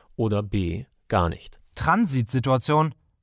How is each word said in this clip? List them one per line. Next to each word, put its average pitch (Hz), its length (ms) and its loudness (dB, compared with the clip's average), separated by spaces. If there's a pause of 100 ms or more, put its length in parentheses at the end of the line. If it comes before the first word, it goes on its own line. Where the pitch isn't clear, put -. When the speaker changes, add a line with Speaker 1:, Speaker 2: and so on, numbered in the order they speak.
(140)
Speaker 1:
oder 107 300 0
B, 95 400 -4 (240)
gar 87 200 2
nicht. - 300 -10 (160)
Speaker 2:
Transitsituationen 147 1200 0 (280)